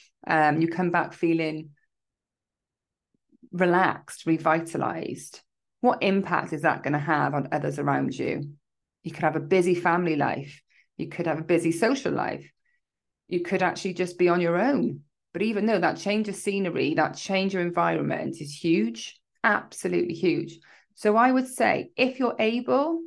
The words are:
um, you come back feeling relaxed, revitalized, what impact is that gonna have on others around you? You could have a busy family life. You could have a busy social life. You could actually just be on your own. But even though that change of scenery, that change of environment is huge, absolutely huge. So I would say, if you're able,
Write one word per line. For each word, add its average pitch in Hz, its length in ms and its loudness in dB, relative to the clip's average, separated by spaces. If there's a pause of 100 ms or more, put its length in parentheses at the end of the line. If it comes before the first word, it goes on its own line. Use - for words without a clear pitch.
(260)
um, 156 360 4
you 165 80 2
come 180 220 -2
back 175 200 0
feeling 160 600 -2 (1800)
relaxed, 180 720 2
revitalized, 165 1160 -2 (400)
what - 220 2
impact 190 500 0
is 143 80 -6
that 151 220 2
gonna 147 140 0
have 147 360 0
on 139 180 -2
others 147 280 -2
around 139 380 0
you? 147 340 -4 (520)
You 160 80 -10
could 160 120 -6
have 156 120 2
a 151 60 -2
busy 180 340 2
family 175 400 2
life. 143 460 -4 (340)
You 156 140 -6
could 170 180 -6
have 156 120 -2
a 160 40 -8
busy 170 300 2
social 233 400 0
life. - 360 -6 (800)
You 175 140 -2
could 185 200 -2
actually 180 340 -2
just 180 220 -4
be 180 120 6
on 175 100 4
your 170 180 2
own. 170 440 0 (320)
But 170 80 -4
even 208 240 0
though 220 140 2
that 165 180 0
change 208 300 -2
of 196 80 -4
scenery, 196 600 -2
that - 200 2
change 190 400 -2
of 180 60 0
environment 165 800 -2
is 143 120 -12
huge, 202 640 -2 (260)
absolutely 180 720 -2
huge. - 460 -2 (360)
So 208 200 2
I 247 160 6
would 262 160 2
say, - 480 0
if 254 240 0
you're 240 180 0
able, 254 680 0